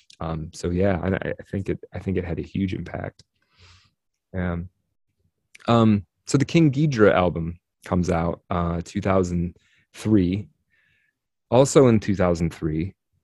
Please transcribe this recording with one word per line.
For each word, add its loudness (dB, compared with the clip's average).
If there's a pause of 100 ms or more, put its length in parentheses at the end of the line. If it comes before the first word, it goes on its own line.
(180)
Um, -8
so -8
yeah, 0
I, -4
I -10
think -6
it, -6 (160)
I -10
think -4
it -4
had -6
a -10
huge -6
impact. -12 (1120)
Um, -6 (1000)
um, 4 (200)
so 0
the 2
King 4
Ghidra 4
album 0 (260)
comes 0
out, -2 (100)
uh, -2
two -8
thousand -2 (380)
three. 0 (1000)
Also 6
in 4
two -2
thousand 0
three, -6 (300)